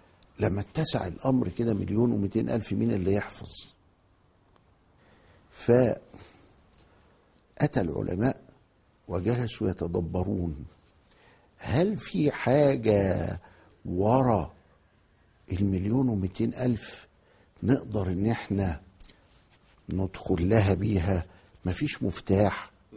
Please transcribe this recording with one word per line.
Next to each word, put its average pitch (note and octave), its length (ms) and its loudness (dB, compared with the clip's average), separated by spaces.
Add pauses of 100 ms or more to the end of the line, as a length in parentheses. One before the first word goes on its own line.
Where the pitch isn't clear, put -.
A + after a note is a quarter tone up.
(400)
لما G2 200 0
اتسع A2+ 460 -2
الأمر B2 420 0
كده A#2 260 -2
مليون G2+ 380 0
ومئتين A2 380 0
ألف، A2 220 -2
مين A2+ 200 0
اللي F#2+ 220 0
يحفظ؟ - 340 -6 (2000)
فأتى A#2+ 500 4 (1800)
العلماء F#2 600 -2 (680)
وجلسوا G#2+ 600 -2
يتدبرون، F2 960 -2 (920)
هل F#3+ 380 0
في D#3+ 340 0
حاجة G#2+ 1080 2 (460)
ورا G#2 680 2 (1000)
المليون G2+ 560 0
ومئتين G#2+ 460 -2
ألف - 540 -4 (540)
نقدر G#2+ 440 0
إن F#2 200 0
احنا G2 540 0 (1080)
ندخل F2+ 600 -2
لها G2+ 260 6
بيها؟ F#2 500 0 (400)
مفيش A2 380 -2
مفتاح، G2 680 0 (260)